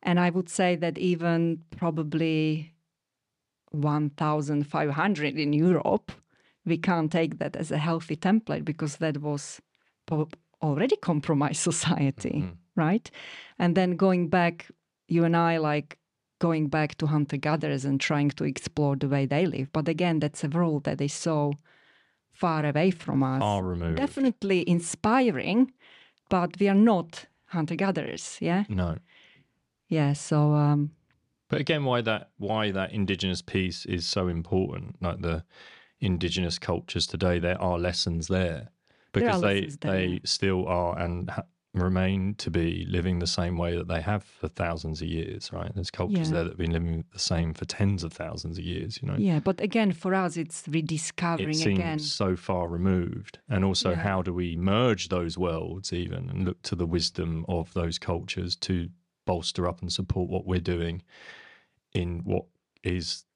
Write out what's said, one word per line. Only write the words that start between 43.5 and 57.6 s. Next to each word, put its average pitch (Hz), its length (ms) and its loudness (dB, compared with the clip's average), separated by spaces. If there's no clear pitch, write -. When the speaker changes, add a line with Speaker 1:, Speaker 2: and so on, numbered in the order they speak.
Speaker 2:
way 85 200 -2
that 87 120 -6
they 85 120 -2
have 101 240 -2
for - 240 -10
thousands 80 540 -4
of 82 60 -6
years, 80 440 -6
right? 85 220 -8
There's 92 160 -6
cultures 92 380 -2
Speaker 1:
Yeah. 82 60 -2
Speaker 2:
there 85 100 0
that 87 60 -4
have 87 80 -14
been 85 140 0
living 82 400 -2
the - 60 -16
same 82 360 0
for - 100 -8
tens 98 400 0
of 82 80 -8
thousands 82 460 -8
of 85 60 -8
years, 87 360 -8
you - 80 -6
know? 92 80 -2
Speaker 1:
Yeah, 175 240 2
but 190 200 -2
again, 208 320 0
for 185 220 -2
us, 180 220 0
it's 165 320 -8
rediscovering 160 840 -2
Speaker 2:
It 156 40 0
seems 160 240 2
Speaker 1:
again. 156 200 0
Speaker 2:
so 104 380 0
far 90 320 -2
removed. 90 720 0
And 95 160 2
also, 95 260 2
Speaker 1:
Yeah. 87 120 2
Speaker 2:
how 95 200 0
do 90 100 -4
we 87 240 -2
merge 98 520 2
those 87 300 -2
worlds 85 540 -4
even 87 380 -6
and 92 140 -2
look 92 180 -4
to - 140 -4
the 85 100 0
wisdom 82 600 -2
of 87 260 -2